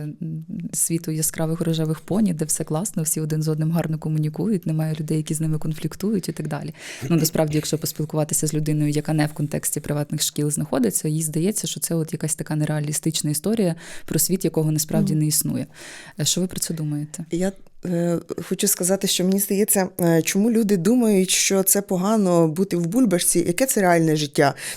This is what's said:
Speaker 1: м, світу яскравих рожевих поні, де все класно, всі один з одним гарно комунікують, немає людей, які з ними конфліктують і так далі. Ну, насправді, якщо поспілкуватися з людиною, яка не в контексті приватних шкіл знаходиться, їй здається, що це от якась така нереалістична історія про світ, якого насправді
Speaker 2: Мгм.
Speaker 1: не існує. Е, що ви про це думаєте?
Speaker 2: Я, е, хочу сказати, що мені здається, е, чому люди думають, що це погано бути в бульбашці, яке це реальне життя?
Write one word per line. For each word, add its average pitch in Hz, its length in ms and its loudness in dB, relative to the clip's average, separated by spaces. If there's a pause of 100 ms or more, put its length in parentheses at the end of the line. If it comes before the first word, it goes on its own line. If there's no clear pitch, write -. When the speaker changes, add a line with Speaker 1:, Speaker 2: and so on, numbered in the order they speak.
(220)
Speaker 1:
м, 160 220 -8 (280)
світу - 380 -2
яскравих 160 500 -2
рожевих 160 400 0
поні, 185 340 0
де 156 100 -2
все 151 200 -4
класно, 160 380 -2
всі 156 180 -2
один 156 220 -2
з 151 60 0
одним 156 240 0
гарно 156 260 0
комунікують, 156 680 -2
немає 156 340 0
людей, 156 160 -2
які 156 180 -2
з 156 60 -4
ними 156 180 0
конфліктують 170 720 -2
і 165 40 -6
так 156 160 -6
далі. 151 260 -6 (340)
Ну, 170 80 4
насправді, 156 400 2
якщо 151 220 0
поспілкуватися 156 680 -2
з 156 80 -2
людиною, 151 360 2
яка 147 220 0
не 151 140 2
в 151 60 -4
контексті 151 480 -4
приватних 147 420 -4
шкіл 147 280 -2
знаходиться, 160 580 0
їй 156 140 0
здається, 160 440 -2
що 143 140 -6
це - 140 -2
от 160 180 -2
якась 156 220 -4
така 156 220 -6
нереалістична 151 760 -2
історія 190 440 0 (320)
про - 120 -2
світ, - 260 0
якого 160 280 2
насправді 156 400 0
Speaker 2:
Мгм. 156 100 2
Speaker 1:
не 151 40 2
існує. - 400 -2 (540)
Е, 151 40 0
що 175 160 2
ви 185 60 2
про - 140 -6
це - 140 -4
думаєте? 151 560 -4
Speaker 2:
Я, 185 220 0 (320)
е, 170 340 0 (300)
хочу 190 200 0
сказати, 196 380 0
що 180 180 0
мені 190 140 4
здається, 196 500 2 (120)
е, 165 220 6
чому 202 280 2
люди 214 260 4
думають, 202 540 4
що - 320 2
це 202 200 2
погано 185 640 4
бути 175 280 0
в 170 100 0
бульбашці, 185 600 2
яке 214 200 2
це 226 140 0
реальне 170 360 4
життя? 147 380 2 (220)